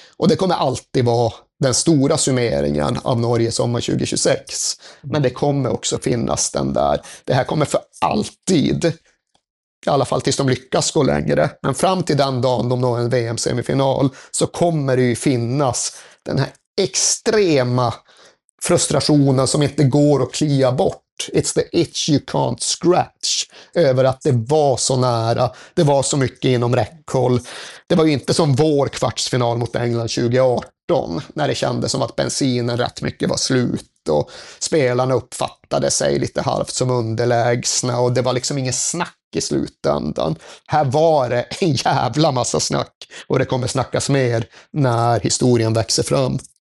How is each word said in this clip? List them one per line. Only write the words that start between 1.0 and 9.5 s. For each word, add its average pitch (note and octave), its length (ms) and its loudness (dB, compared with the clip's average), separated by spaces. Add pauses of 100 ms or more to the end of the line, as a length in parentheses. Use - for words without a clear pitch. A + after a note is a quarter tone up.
vara A#2 280 2 (300)
den B2+ 120 2
stora D3+ 440 2
summeringen D2 840 0
av B2 180 0
Norge A#2 320 2
sommar A#2+ 280 -2
tjugo C3 260 -2
tjugosex. - 680 -2 (300)
Men D3 200 -2
det B2+ 80 2
kommer C#3+ 420 0
också - 260 -4
finnas - 520 -2
den C#2 220 -2
där. C#2+ 280 0 (240)
Det C#3 100 0
här C3 100 2
kommer D3+ 200 0
för - 160 -2 (200)
alltid, - 840 0 (1040)